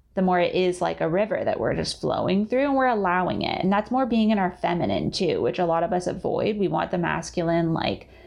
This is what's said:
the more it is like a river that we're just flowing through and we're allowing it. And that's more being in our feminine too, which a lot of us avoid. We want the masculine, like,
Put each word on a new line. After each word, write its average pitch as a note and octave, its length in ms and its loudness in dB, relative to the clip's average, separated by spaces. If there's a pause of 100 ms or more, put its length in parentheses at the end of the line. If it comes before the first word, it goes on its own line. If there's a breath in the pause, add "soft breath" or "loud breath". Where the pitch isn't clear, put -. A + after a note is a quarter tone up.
(140)
the G3 80 -2
more F3+ 180 4
it E3+ 160 2
is F3+ 260 0
like E3 200 -2
a E3 80 0
river G3 340 0
that - 160 0
we're - 160 0
just - 260 -4
flowing D#3+ 460 0
through B3+ 160 0
and C#4+ 120 0
we're C4 120 2
allowing F#3 560 0
it. - 200 -2
And F#3 80 4
that's G#3 200 0
more C4 160 0
being A3 240 4
in G#3+ 80 2
our F3+ 220 0
feminine D3 500 -2
too, G2+ 300 0
which A#2 180 0
a F3+ 60 2
lot E3 180 2
of E3+ 100 -2
us F3+ 140 -2
avoid. - 500 -2
We G3 100 0
want E3 220 -2
the F#3 80 -2
masculine, E3 760 0
like, - 340 -4 (200 loud breath)